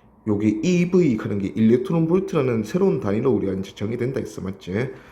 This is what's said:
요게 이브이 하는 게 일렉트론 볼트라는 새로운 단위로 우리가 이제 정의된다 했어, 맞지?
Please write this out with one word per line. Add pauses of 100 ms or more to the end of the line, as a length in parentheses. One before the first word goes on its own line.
(280)
요게
이브이
하는
게
일렉트론
볼트라는
새로운
단위로
우리가
이제
정의된다
했어,
맞지? (220)